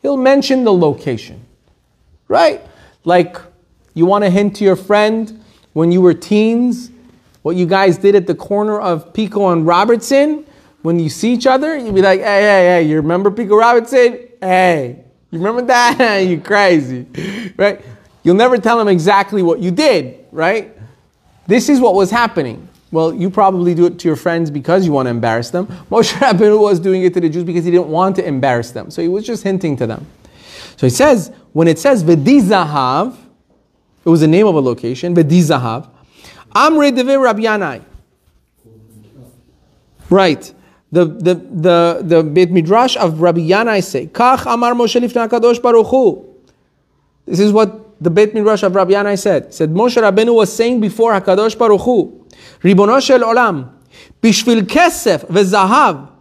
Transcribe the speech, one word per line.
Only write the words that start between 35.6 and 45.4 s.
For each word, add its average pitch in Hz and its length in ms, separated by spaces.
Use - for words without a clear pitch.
Amre 285 380
Devei 269 280
Rabbi 220 240
Yanai." 190 380
Right. 180 420
The, 170 160
the, 165 280
the, 170 680
the 165 200
Beit 160 280
Midrash 208 460
of 165 260
Rabbi 175 180
Yanai 196 420
say, - 260
"Kach 247 440
Amar 240 220
Moshe 240 260
Lifnei 240 280
HaKadosh 240 340